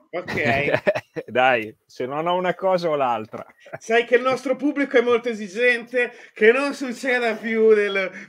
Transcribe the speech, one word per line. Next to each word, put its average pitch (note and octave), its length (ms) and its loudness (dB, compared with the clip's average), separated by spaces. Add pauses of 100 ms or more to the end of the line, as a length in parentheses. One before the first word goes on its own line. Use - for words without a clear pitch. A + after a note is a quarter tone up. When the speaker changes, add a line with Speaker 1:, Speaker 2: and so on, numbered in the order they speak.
(100)
Speaker 1:
Ok. - 240 -8
Speaker 2:
<laughs> D3 920 -2
Dai, A#2+ 580 2
se - 220 -10
non D3 200 -6
ho F3+ 100 0
una F3+ 180 -2
cosa F#3 340 -2
ho D3+ 80 0
l'altra. A#2 480 -4 (340)
Speaker 1:
Sai A#3 280 0
che B3 100 4
il A#3 60 0
nostro C4 340 -2
pubblico C#4 400 0
è A#3 60 6
molto A#3+ 260 0
esigente, A#3 840 -2 (220)
che G#3+ 200 6
non C#4 200 0
succeda B3 600 -2
più A3 400 4
del G3 360 0 (180)